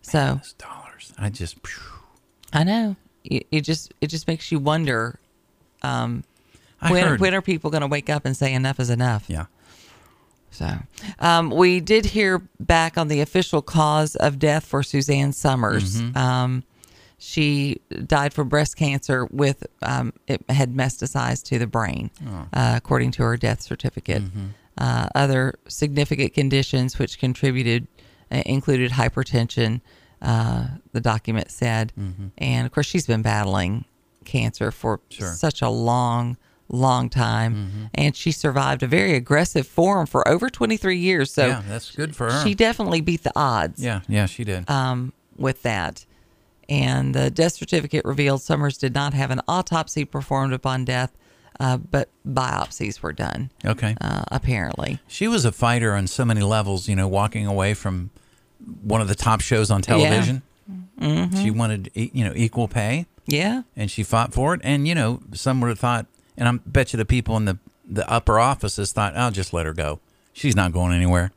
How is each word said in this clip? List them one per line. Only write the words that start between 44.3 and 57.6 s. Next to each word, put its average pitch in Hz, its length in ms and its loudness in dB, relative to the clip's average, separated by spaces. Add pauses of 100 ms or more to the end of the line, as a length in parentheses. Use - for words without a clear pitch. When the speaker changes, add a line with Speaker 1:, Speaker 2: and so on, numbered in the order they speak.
Speaker 2:
did. 92 260 -4
Speaker 1:
Um, 127 440 -2 (240)
with 131 260 -2
that. 101 420 -4 (640)
And 131 460 0
the 135 160 2
death 165 220 2
certificate 151 500 -2
revealed 139 380 0
Summers 147 360 0
did 127 160 -2
not 143 200 -2
have 135 180 0
an 127 160 -2
autopsy 160 560 -2
performed 135 480 -2
upon 131 320 -2
death, 127 320 -2 (460)
uh, 127 160 2
but - 320 -2 (180)
biopsies 127 760 -2
were 80 120 -6
done. - 360 -6 (140)
Speaker 2:
Okay. 110 380 0
Speaker 1:
Uh, - 280 -2
apparently. - 800 -2
Speaker 2:
She 214 220 -4
was 202 160 2
a 113 80 4
fighter 117 420 2
on 95 120 0
so 123 180 -2
many 110 160 2
levels, 98 480 0
you 101 80 2
know, 95 100 2
walking 104 400 0
away 101 260 2